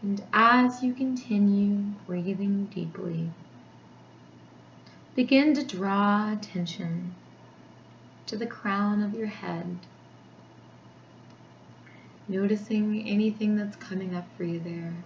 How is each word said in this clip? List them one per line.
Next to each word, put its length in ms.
And 200
as 500
you 100
continue 1000
breathing 600
deeply, 640
begin 400
to 100
draw 680
attention 800
to 100
the 100
crown 560
of 120
your 140
head, 500
noticing 800
anything 480
that's 200
coming 380
up 120
for 80
you 160
there. 460